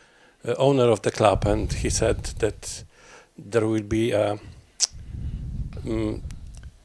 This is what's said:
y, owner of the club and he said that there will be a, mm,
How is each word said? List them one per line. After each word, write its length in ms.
y, 120
owner 320
of 120
the 100
club 360
and 260
he 180
said 260
that 460
there 160
will 160
be 300
a, 240
mm, 360